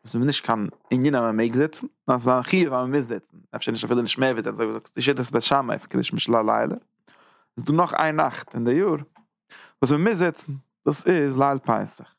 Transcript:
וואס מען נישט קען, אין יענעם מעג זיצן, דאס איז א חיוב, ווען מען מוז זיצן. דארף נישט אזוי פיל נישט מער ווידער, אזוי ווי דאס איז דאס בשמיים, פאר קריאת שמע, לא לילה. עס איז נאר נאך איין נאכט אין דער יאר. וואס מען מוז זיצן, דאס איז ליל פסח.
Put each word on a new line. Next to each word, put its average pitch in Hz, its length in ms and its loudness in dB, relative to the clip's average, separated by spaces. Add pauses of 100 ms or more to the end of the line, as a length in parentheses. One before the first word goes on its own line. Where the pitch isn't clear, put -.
וואס - 100 -12
מען 120 120 2
נישט - 200 -2
קען, 110 220 0 (220)
אין 127 140 2
יענעם 120 320 2
מעג 117 200 0
זיצן, 156 300 -2 (240)
דאס 123 100 2
איז 120 80 0
א 127 140 4
חיוב, 165 300 2
ווען 127 180 -2
מען 139 60 0
מוז 127 120 0
זיצן. - 280 -10 (160)
דארף - 160 -6
נישט 113 160 -4
אזוי - 40 -8
פיל 120 140 2
נישט 113 160 -4
מער 131 140 2
ווידער, 110 200 -4
אזוי 110 140 -2
ווי 110 140 -6
דאס - 280 -4
איז 143 80 2
דאס 123 140 -4
בשמיים, 127 480 0
פאר - 100 -16
קריאת 123 160 -2
שמע, - 240 -4
לא 117 120 4
לילה. 110 340 0 (840)
עס - 120 -12
איז - 20 -2
נאר 156 60 2
נאך 170 180 0
איין 156 220 0
נאכט - 380 -2
אין 117 100 -4
דער 123 100 2
יאר. 175 220 2 (840)
וואס 135 100 4
מען 165 160 4
מוז 202 100 2
זיצן, 160 340 0 (340)
דאס 147 200 0
איז 143 320 2
ליל 139 200 2
פסח. - 600 -4